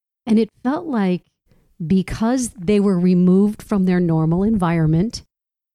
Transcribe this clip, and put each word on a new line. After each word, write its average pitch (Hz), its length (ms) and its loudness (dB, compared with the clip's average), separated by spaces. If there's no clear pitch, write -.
and 220 120 2
it 220 120 0
felt 311 240 -4
like 196 360 -2
because 220 680 -2
they 202 300 0
were 196 180 0
removed 185 640 2
from 196 220 -2
their 180 160 0
normal 165 420 0
environment, 170 800 0